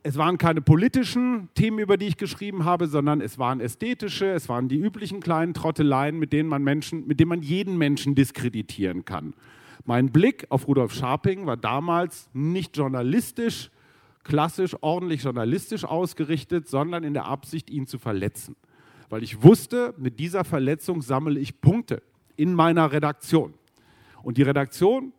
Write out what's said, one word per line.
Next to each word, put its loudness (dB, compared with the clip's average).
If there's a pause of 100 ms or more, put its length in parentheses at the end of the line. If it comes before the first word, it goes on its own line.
es -4
waren 2
keine 2
politischen 4
Themen, 0
über 4
die -4
ich -2
geschrieben -6
habe, 2
sondern 2
es -6
waren -2
ästhetische, -4
es -2
waren -2
die 0
üblichen -4
kleinen 0
Trotteleien, 0
mit -4
denen 0
man -2
Menschen, -2
mit -2
denen 6
man -4
jeden -2
Menschen 2
diskreditieren -2
kann. -10 (520)
Mein 2
Blick 4
auf 0
Rudolf 2
Scharping -2
war -2
damals -2
nicht -4
journalistisch, -2 (520)
klassisch, -2
ordentlich -2
journalistisch -4
ausgerichtet, -4
sondern -2
in -6
der -4
Absicht, -10
ihn -6
zu -12
verletzen. -6 (540)
Weil -8
ich -10
wusste, 6
mit -6
dieser -2
Verletzung -2
sammle -2
ich -8
Punkte 2 (320)
in 0
meiner 4
Redaktion. 0 (680)
Und -4
die 6
Redaktion 2